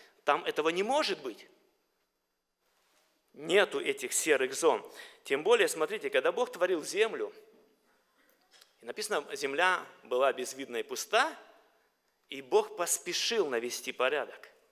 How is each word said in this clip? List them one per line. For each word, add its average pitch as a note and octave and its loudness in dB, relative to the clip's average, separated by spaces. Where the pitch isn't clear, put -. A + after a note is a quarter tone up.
там D3 2
этого D#3 0
не F3+ -2
может A3 0
быть. B2 -12
Нету E3 2
этих D3 -4
серых C3 2
зон. B2+ 2
Тем C#3 0
более, G#3 6
смотрите, D#3 -4
когда C#3 2
Бог A3+ -2
творил F3+ -2
землю, D#3+ -2
и - -20
написано, F#3+ -4
земля D#3+ 0
была B2+ 2
безвидна B2+ -8
и A2+ -4
пуста, B3 0
и C3+ -12
Бог G3+ 0
поспешил F3 0
навести A#2+ -4
порядок. B2+ -2